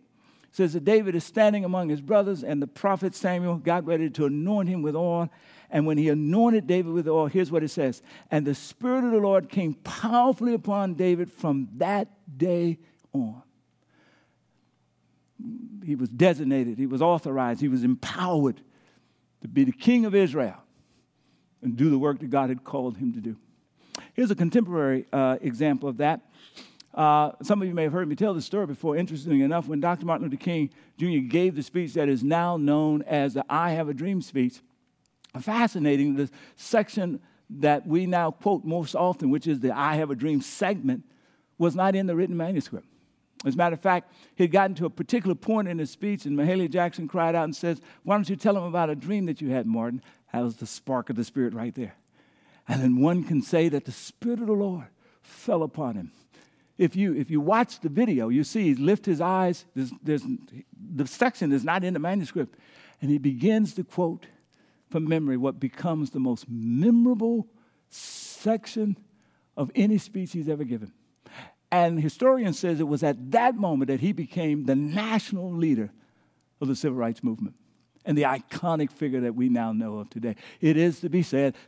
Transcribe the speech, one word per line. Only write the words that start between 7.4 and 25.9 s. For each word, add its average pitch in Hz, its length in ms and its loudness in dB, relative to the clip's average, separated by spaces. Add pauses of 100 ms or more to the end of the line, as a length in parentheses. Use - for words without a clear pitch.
what 165 100 2
it 156 80 -2
says. 135 320 -2 (300)
"And 151 160 2
the 139 80 0
Spirit 247 480 -2
of 247 80 0
the 220 80 4
Lord 196 300 2
came 165 260 -2
powerfully 240 800 0
upon 202 400 -2
David 180 360 0
from 139 440 -2
that 196 320 0 (280)
day 170 440 0 (340)
on." 123 300 -4 (2500)
He 151 120 -4
was 123 140 -4
designated, 131 720 2
he 135 80 0
was 127 160 -2
authorized, 135 580 0
he 147 60 0
was 127 160 0
empowered 147 800 0 (800)
to 117 60 -14
be 135 180 2
the 127 60 2
king 233 340 4
of 202 100 0
Israel 143 480 2 (1000)
and 120 140 -4
do 147 160 4
the 135 80 4
work 143 200 0
that 131 120 -8
God 135 180 2
had 127 140 -4
called 127 340 -6
him 120 160 -2
to 117 60 -8
do. 110 160 -8 (800)
Here's 240 180 0
a 190 40 2
contemporary, 170 800 2
uh, 131 280 2
example 139 460 -2
of 120 100 -6